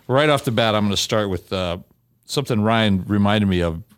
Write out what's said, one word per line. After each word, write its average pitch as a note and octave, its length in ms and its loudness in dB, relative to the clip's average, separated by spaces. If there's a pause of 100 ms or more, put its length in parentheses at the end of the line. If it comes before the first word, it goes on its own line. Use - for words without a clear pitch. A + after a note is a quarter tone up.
right C#3 220 2
off C#3 160 2
the B2+ 60 -2
bat, A2 220 2
I'm G#2 120 2
gonna G2+ 100 0
start G#2+ 340 -2
with, F2 220 -6
uh, F#2 280 -4 (460)
something B2+ 360 -4
Ryan G#2+ 460 2
reminded G#2 400 2
me F#2 120 2
of E2+ 240 -2 (140)